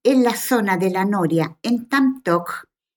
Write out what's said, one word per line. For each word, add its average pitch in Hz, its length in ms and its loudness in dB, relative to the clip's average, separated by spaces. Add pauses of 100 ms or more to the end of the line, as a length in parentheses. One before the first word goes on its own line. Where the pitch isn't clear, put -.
en 262 200 4
la 233 120 2
zona 208 420 0
de 185 120 0
la 185 160 -2
Noria, 165 560 -2
en 233 260 -4
Tamtoc, 262 800 -2 (320)